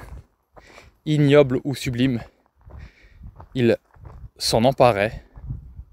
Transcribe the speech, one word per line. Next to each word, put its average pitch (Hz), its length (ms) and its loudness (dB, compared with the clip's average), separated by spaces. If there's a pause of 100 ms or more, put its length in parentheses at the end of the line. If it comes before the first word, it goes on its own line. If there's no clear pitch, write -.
(1040)
ignoble 143 580 4
ou 139 120 -4
sublime, 123 460 -2 (1300)
il 117 240 2 (600)
s'en - 260 -2
emparait 120 600 2 (680)